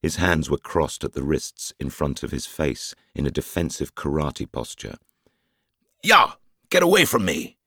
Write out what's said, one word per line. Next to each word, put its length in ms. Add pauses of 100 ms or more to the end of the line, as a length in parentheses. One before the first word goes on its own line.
His 160
hands 320
were 80
crossed 460
at 100
the 100
wrists 560
in 100
front 340
of 80
his 140
face 480 (200)
in 120
a 60
defensive 640
karate 560
posture. 460 (1040)
Ya! 300 (360)
Get 140
away 220
from 200
me! 420